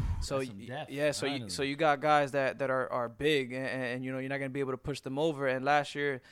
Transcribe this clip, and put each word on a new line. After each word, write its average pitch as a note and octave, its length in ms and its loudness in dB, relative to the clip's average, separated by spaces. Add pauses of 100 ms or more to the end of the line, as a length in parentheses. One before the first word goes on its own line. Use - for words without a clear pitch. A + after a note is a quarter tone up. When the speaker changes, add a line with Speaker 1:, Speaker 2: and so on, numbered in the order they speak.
(220)
Speaker 1:
So C#3 160 -2
Speaker 2:
That's C3+ 100 -2
some G2+ 120 -12
Speaker 1:
y-, A#2 40 -12
Speaker 2:
depth, C3 260 -8
Speaker 1:
yeah, C#3+ 200 2
so - 160 0
you, C#3 60 0
Speaker 2:
finally. A#2+ 180 -6
Speaker 1:
so C#3+ 120 -4
you C#3 140 0
got D3 240 4
guys D3 320 4
that, C3+ 280 0
that C3+ 100 0
are, C3 200 0
are A#2+ 200 -2
big C3+ 420 2
and, C3 140 -4
and, B2+ 360 -2
you C3 100 -4
know, C3 60 -4
you're C3 120 -4
not C#3 80 -2
gonna C#3 100 -4
be C3+ 120 -4
able C3 120 0
to B2 60 -2
push C#3+ 220 -6
them C3+ 180 -4
over. D3 280 2
And B2+ 160 2
last C#3+ 320 4
year, C#3+ 380 -2